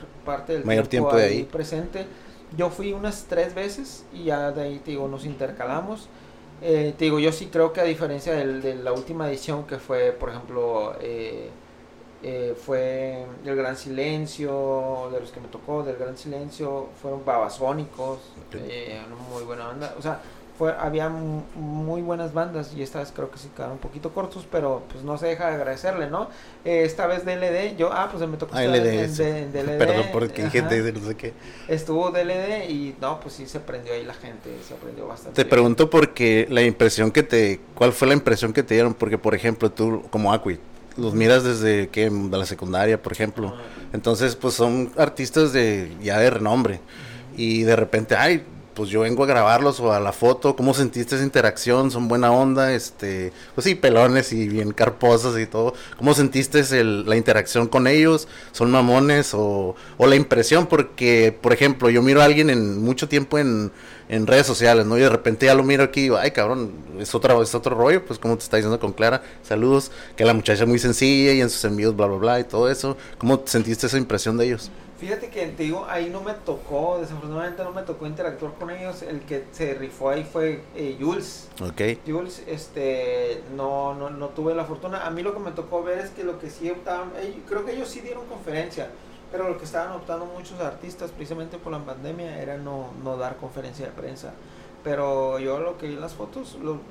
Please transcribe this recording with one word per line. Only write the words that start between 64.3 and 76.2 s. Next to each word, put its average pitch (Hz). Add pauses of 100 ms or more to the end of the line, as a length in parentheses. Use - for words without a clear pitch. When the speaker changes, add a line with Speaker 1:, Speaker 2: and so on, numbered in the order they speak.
Speaker 2:
sociales, 117
¿no? 110
Y 123
de 135
repente 117
ya 135
lo 135
miro 139
aquí 139
y -
digo, 123
ay, 143
cabrón, 113 (280)
es 107
otra, 127
es 113
otro 120
rollo, 151
pues 113
como 113
te -
está -
diciendo 110
con 101
Clara, 120 (180)
saludos, 127 (240)
que 110
la 113
muchacha 107
es 117
muy 120
sencilla 135
y 131
en 120
sus -
envíos, 104
bla, 101
bla, 98
bla, 117
y -
todo 120
eso. 135 (220)
¿Cómo 131
sentiste 113
esa 131
impresión 113
de 117
ellos? 120 (300)
Speaker 1:
Fíjate 208
que, 180
te 160
digo, 165
ahí 170
no 190